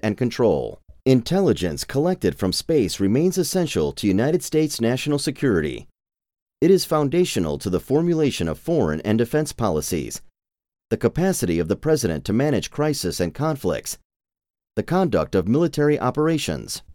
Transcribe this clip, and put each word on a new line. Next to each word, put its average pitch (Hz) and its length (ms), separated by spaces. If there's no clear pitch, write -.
and 107 140
control. 95 600
Intelligence 127 800
collected 151 540
from 92 160
space 131 460
remains 135 400
essential 143 540
to - 120
United 113 380
States 156 360
national 127 380
security. 90 720
It 160 80
is 190 160
foundational 147 720
to 101 140
the 87 80
formulation 156 680
of 78 120
foreign 95 420
and 107 160
defense 143 340
policies, 80 720
the 110 60
capacity 120 600
of 82 120
the 98 60
president 113 500
to 101 80
manage 127 360
crisis 143 500
and 87 140
conflicts, 139 640
the 104 80
conduct 139 500
of 90 140
military 147 520
operations, 135 840